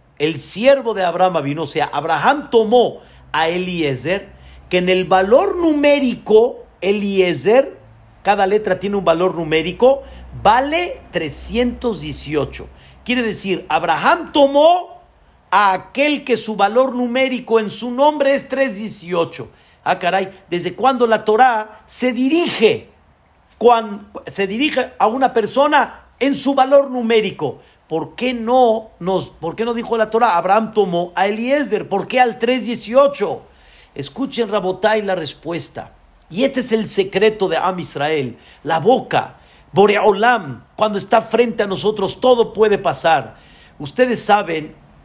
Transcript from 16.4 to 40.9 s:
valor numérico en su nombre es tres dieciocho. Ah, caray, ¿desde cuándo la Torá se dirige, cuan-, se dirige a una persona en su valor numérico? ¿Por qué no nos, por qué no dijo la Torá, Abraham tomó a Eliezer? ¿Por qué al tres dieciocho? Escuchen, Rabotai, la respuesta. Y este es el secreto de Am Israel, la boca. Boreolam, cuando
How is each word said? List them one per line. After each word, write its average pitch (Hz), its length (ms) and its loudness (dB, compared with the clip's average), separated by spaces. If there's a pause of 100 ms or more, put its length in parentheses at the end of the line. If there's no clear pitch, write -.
valor 226 400 0
numérico 247 640 -2
en 214 120 -4
su 247 200 -8
nombre 277 440 2
es 277 120 -4
tres 262 300 -2
dieciocho. 170 720 -6 (340)
Ah, 180 160 -2
caray, 190 520 -4
¿desde 175 240 -4
cuándo 247 320 0
la 220 180 0
Torá 220 640 2
se 247 260 -4
dirige, 247 760 0 (680)
cuan-, 220 560 0 (140)
se 196 200 -4
dirige 247 520 -2
a 190 80 2
una 247 260 0
persona 277 760 0 (100)
en 277 180 0
su 277 180 -2
valor 269 360 4
numérico? 220 720 -2 (260)
¿Por 156 280 -6
qué 247 180 -4
no 226 640 2
nos, 175 320 -2
por 160 260 -10
qué 226 80 -4
no 240 80 -4
dijo 233 240 -4
la 214 140 0
Torá, 220 260 2
Abraham 202 380 0
tomó 175 400 0
a 190 120 0
Eliezer? 220 600 -2
¿Por 190 180 -4
qué 254 140 0
al 240 180 2
tres 240 280 -2
dieciocho? 233 800 0 (500)
Escuchen, 226 560 -6
Rabotai, 208 500 0
la 196 140 -2
respuesta. 156 800 -8 (340)
Y 202 160 -2
este 269 160 -2
es - 120 -4
el 226 140 0
secreto 202 600 0
de 160 80 -2
Am 180 220 -2
Israel, 143 580 -4 (260)
la 160 180 -2
boca. 165 560 0 (360)
Boreolam, 202 920 2 (100)
cuando 208 220 0